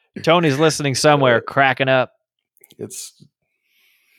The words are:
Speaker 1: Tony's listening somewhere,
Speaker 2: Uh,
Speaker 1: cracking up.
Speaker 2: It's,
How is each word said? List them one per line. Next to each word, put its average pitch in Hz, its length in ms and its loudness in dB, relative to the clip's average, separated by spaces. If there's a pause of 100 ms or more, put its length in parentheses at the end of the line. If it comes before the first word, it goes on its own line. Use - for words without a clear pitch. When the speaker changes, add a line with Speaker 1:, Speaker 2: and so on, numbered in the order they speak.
(220)
Speaker 1:
Tony's 160 360 2
listening 147 360 0
somewhere, 139 440 2
Speaker 2:
Uh, - 20 -4
Speaker 1:
cracking 135 480 -2
up. 127 240 0 (680)
Speaker 2:
It's, - 460 -18 (960)